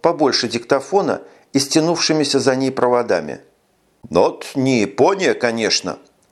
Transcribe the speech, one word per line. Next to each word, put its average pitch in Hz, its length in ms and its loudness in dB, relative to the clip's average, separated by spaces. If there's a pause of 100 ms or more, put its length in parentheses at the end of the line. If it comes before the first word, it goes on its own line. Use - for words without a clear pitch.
побольше 147 460 0
диктофона 127 760 -2 (320)
и 139 60 2
стянувшимися 156 800 0
за 127 160 2
ней 131 160 -2
проводами. 104 680 0 (720)
«Вот 113 460 0
не 131 260 2
Япония, 143 520 2
конечно», 107 640 -2 (340)